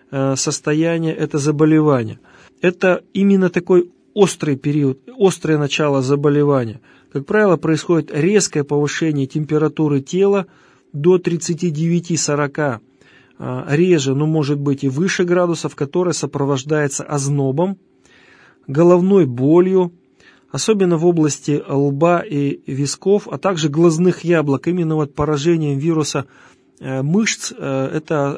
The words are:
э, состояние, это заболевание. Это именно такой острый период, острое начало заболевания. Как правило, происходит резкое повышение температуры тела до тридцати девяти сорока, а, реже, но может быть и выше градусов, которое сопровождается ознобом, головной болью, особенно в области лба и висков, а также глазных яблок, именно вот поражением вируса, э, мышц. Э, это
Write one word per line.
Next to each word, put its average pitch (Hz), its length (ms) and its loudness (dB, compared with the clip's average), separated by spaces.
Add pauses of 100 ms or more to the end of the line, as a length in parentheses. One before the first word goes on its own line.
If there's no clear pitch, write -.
(100)
э, 135 260 -2
состояние, 160 800 -2
это 156 240 -4
заболевание. 147 800 2 (420)
Это 180 420 0 (100)
именно 196 380 2
такой 175 400 2 (240)
острый 156 420 0
период, 143 440 -2 (180)
острое 170 400 2
начало 143 440 0
заболевания. 143 800 0 (320)
Как 139 140 -8
правило, 208 300 2
происходит 156 560 0
резкое 156 520 0
повышение 147 600 -2
температуры 151 760 0
тела 190 460 0 (460)
до 175 260 2
тридцати 170 520 -4
девяти 170 460 -2
сорока, 143 640 -4 (580)
а, 127 300 -8
реже, 147 460 2
но 147 120 0
может 147 320 0
быть 139 240 -2
и 139 60 0
выше 175 360 -2
градусов, 175 520 -2
которое 170 360 -2
сопровождается 143 920 -4
ознобом, 143 760 -2 (880)
головной 175 600 4
болью, 175 680 2 (580)
особенно 180 460 0
в 160 100 0
области 156 600 0
лба 143 540 0
и 143 460 -4
висков, 143 640 -2
а 139 100 -8
также 165 300 -2
глазных 170 560 2
яблок, 151 420 0
именно 165 300 0
вот 147 180 -2
поражением 151 640 0
вируса, 151 480 -2 (540)
э, 131 220 -6
мышц. 185 540 -2
Э, 135 380 -4
это 151 440 -2